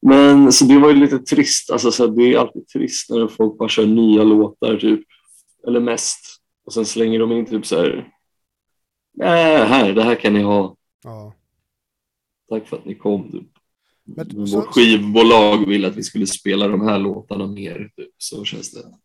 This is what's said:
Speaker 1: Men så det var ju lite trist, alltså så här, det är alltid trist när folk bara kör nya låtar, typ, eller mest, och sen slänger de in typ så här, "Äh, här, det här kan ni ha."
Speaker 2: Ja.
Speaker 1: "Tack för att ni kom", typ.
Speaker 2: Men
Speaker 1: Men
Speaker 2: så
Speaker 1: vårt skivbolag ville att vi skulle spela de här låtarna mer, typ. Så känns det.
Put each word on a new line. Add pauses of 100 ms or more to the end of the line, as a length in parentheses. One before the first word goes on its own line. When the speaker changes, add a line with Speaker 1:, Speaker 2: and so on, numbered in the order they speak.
Speaker 1:
Men
så
det
var
ju
lite
trist,
alltså
så
här,
det
är
alltid
trist
när
folk
bara
kör
nya
låtar,
typ, (680)
eller
mest, (460)
och
sen
slänger
de
in
typ
så
här, (1120)
"Äh,
här,
det
här
kan
ni
ha." (280)
Speaker 2:
Ja. (1160)
Speaker 1:
"Tack
för
att
ni
kom",
typ. (560)
Speaker 2:
Men
Speaker 1:
Men
Speaker 2:
så
Speaker 1:
vårt
skivbolag
ville
att
vi
skulle
spela
de
här
låtarna
mer,
typ.
Så
känns
det. (200)